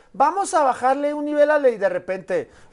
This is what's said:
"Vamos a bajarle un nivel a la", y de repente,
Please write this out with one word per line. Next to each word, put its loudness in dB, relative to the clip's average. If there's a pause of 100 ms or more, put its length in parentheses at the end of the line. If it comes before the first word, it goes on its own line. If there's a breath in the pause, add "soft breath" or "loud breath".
(120 loud breath)
"Vamos 0
a 2
bajarle 0
un -6
nivel 2
a 2
la", 2
y 0
de 0
repente, -6 (220 soft breath)